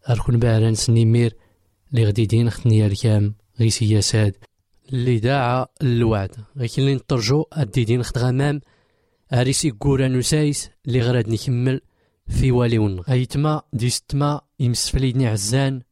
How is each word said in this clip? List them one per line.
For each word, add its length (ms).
أركن 300
باران 360
سنيمير. 600
لي 140
غدي 200
دين 240
ختني 360
الكام. 500
غي 100
سياساد. 680
اللي 260
داعا 480
الوعد. 540
غي 100
كلي 280
نترجو 580
أدي 300
دين 200
خت 140
غمام. 440
أريسي 460
قورا 280
نسايس. 640
لي 160
غراد 280
نكمل 520
في 240
والي 260
ون. 320
أيتما 520
ديستما 680
إمسفليدني 680
عزان. 540